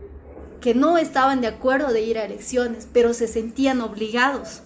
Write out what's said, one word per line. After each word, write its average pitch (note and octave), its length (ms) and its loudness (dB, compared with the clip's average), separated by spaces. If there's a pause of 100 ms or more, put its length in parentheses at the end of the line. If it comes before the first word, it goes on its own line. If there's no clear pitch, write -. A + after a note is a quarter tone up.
(600)
que A#3 140 2
no D#4 240 4
estaban C4+ 420 2
de A#3 60 -2
acuerdo C4 460 0
de A3 100 2
ir A3+ 160 -2
a A3 60 -4
elecciones, A#3 680 -4
pero A#3 220 4
se A#3 140 0
sentían B3 520 0
obligados A3 840 -2